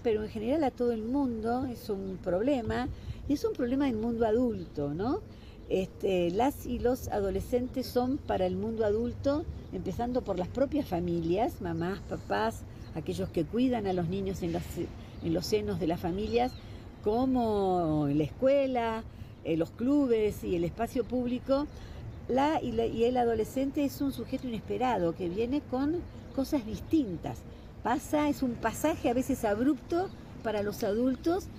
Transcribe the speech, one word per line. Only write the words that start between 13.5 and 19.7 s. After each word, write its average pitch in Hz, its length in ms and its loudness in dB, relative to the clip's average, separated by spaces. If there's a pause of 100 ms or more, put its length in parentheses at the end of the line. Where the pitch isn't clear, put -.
a 185 60 2
los 175 160 2
niños 190 340 -2
en 170 100 0
las, 165 120 -2 (600)
en 170 80 0
los 170 140 0
senos 208 340 0
de 180 60 0
las 165 140 0
familias, 214 520 0 (520)
como 202 1040 2
en 143 100 2
la 156 60 4
escuela, 247 800 2 (400)
eh, 160 120 2
los 160 140 0